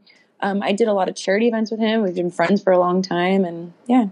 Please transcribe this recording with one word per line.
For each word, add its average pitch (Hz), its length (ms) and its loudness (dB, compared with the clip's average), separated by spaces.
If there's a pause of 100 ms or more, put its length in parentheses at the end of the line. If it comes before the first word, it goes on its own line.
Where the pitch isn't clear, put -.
(440)
um, 196 160 -2
I 175 120 -2
did 220 160 0
a 208 40 2
lot 190 160 0
of 196 60 -6
charity 208 320 0
events 220 240 -2
with 220 80 -6
him. 220 240 0
We've 180 140 -2
been 175 140 -2
friends 175 320 0
for 185 100 2
a 180 60 6
long 180 220 2
time, 185 440 0
and 170 280 -8 (140)
yeah, 240 260 4